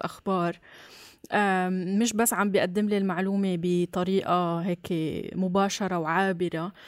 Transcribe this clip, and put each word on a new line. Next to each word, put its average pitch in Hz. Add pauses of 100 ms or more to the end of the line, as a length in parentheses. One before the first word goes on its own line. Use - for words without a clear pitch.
أخبار، 175 (800)
آم، 185
مش 226
بس 226
عم 202
بيقدم 190
لي 208
المعلومة 190
بطريقة 175
هيك 175 (480)
مباشرة 190
وعابرة، 170 (160)